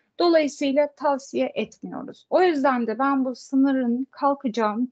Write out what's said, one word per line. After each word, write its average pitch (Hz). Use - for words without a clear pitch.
Dolayısıyla 294
tavsiye 262
etmiyoruz. -
O 320
yüzden 269
de 220
ben 269
bu 254
sınırın 262
kalkacağını 240